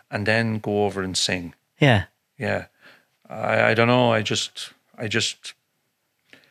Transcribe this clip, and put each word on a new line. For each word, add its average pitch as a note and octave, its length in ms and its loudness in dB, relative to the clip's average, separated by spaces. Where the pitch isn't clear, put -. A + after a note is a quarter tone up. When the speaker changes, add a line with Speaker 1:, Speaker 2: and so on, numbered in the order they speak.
Speaker 1:
and G#2 160 -4
then A2 320 0
go G#2 260 0
over F#2+ 160 -2
and F#2 160 -4
sing?" F2+ 380 -4
Speaker 2:
Yeah. A#2 240 4
Speaker 1:
Yeah. G2+ 280 -4
I, A2+ 440 0
I - 20 2
don't A#2 140 4
know. B2 260 4
I A2 80 2
just, - 480 -6
I A#2 120 -8
just - 460 -4